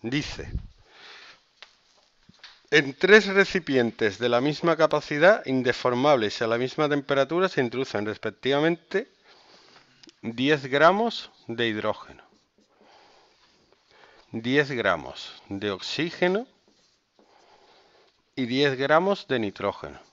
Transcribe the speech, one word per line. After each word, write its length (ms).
Dice, 460
en 220
tres 340
recipientes 920
de 100
la 140
misma 340
capacidad, 720
indeformables 920
y 60
a 20
la 120
misma 320
temperatura, 580
se 140
introducen 420
respectivamente 1040
diez 460
gramos 640
de 220
hidrógeno, 540
diez 400
gramos 760
de 220
oxígeno 760
y 80
diez 320
gramos 500
de 120
nitrógeno. 600